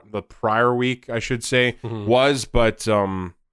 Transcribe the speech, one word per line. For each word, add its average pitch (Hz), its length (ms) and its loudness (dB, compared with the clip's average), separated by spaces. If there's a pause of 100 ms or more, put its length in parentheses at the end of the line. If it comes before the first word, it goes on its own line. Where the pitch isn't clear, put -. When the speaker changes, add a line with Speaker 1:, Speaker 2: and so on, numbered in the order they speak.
(100)
Speaker 1:
the 104 120 -6
prior 117 520 0
week, 123 340 -4
I 117 120 -4
should 120 240 -6
say, 123 400 0
Speaker 2:
Mm-hmm. 110 220 -8
Speaker 1:
was. 127 400 2
But, 113 420 0
um, 95 460 -2 (180)